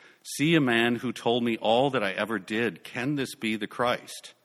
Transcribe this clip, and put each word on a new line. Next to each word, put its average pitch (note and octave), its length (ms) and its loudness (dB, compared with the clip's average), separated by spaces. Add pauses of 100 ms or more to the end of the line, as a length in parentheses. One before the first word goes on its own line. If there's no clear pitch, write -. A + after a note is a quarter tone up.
(240)
see D#3 320 2
a D#3 40 6
man A#2+ 360 4
who A#2 180 -4
told A#2+ 300 0
me A#2 140 0
all B2 340 4
that A#2+ 120 0
I F#2+ 100 0
ever G#2 260 -2
did. G#2+ 440 -4
Can C3+ 340 -4
this C3 180 -6
be A2 200 -4
the G#2 120 -6
Christ?" - 680 -4 (120)